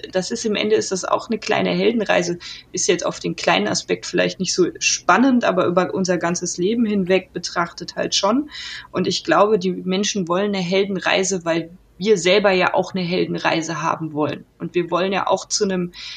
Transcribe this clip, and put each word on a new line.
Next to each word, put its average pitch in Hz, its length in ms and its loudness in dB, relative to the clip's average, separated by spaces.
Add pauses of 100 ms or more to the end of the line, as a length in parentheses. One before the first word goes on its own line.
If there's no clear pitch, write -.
(160)
das 185 160 -2
ist, 233 140 -4
im 214 100 0
Ende 214 220 2
ist 208 160 -2
das 185 100 -4
auch - 260 0
eine 220 100 -2
kleine 196 320 0
Heldenreise, 180 680 2 (340)
ist - 160 -2
jetzt 175 180 2
auf 185 140 -4
den 170 160 -4
kleinen 190 320 2
Aspekt - 380 -2
vielleicht - 340 0
nicht 92 140 -2
so 117 140 2 (120)
spannend, 233 640 4
aber 190 220 2
über 180 280 2
unser 180 240 0
ganzes 175 400 -4
Leben 220 280 0
hinweg 190 480 0
betrachtet 175 640 -6
halt 180 180 -2
schon 247 340 2 (420)
und 185 140 -2
ich 190 200 -4
glaube, 196 340 4
die 185 120 0
Menschen 185 580 -2
wollen 196 260 0
eine 185 80 -2
Heldenreise, 185 800 0
weil 165 260 -2 (280)
wir 208 200 4
selber 196 340 4
ja 180 220 2
auch 185 200 0
eine 185 100 -2
Heldenreise 165 800 -2
haben 160 320 -4
wollen 147 320 -4 (120)
und 170 160 -8
wir 170 160 -2
wollen 175 220 0
ja 190 160 -2
auch - 220 0
zu - 160 0
einem 185 260 -2 (260)